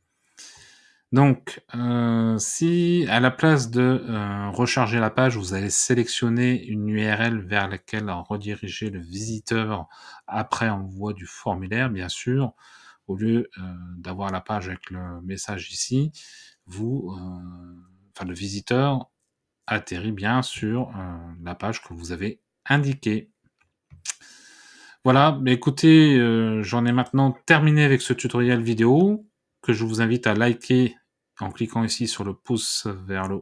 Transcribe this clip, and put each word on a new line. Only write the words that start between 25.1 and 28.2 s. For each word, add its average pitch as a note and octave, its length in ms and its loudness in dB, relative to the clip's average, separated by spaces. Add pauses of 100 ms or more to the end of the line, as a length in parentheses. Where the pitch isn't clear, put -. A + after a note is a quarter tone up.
mais B2+ 120 4
écoutez, D3+ 640 8
euh, A2+ 440 2
j'en A#2+ 240 0
ai A#2+ 60 2
maintenant C3 400 2 (140)
terminé D3+ 400 6
avec C3+ 160 4
ce - 100 -4
tutoriel A#2+ 500 0